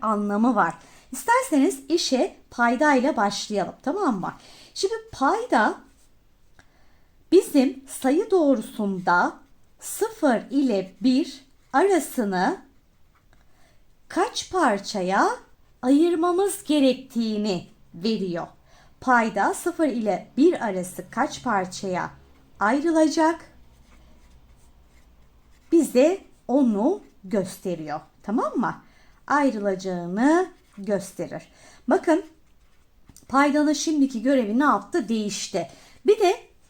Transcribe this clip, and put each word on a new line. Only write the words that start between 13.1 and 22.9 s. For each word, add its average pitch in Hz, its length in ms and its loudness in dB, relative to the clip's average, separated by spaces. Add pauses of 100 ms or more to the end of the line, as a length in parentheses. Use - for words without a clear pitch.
kaç - 440 -4
parçaya 214 760 0 (540)
ayırmamız 339 840 2
gerektiğini 226 1000 0 (280)
veriyor. 175 520 -4 (540)
Payda 233 540 2
sıfır 330 340 -2
ile 214 480 -4
bir 285 300 2
arası 185 440 -8
kaç - 340 -4
parçaya 185 640 -4 (500)
ayrılacak? 311 800 2 (2250)